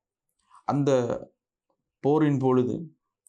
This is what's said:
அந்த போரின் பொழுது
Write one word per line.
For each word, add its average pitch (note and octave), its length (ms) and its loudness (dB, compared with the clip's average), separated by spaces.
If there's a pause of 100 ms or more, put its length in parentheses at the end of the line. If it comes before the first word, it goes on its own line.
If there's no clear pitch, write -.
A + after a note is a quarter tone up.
(680)
அந்த C#3 220 0 (1120)
போரின் D3 360 2
பொழுது B2+ 360 0 (540)